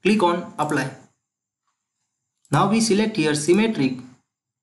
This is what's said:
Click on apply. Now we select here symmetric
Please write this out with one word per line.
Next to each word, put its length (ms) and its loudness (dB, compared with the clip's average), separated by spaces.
Click 220 2
on 340 -2
apply. 320 -4
Now 220 2
we 80 2
select 380 0
here 180 0
symmetric 640 0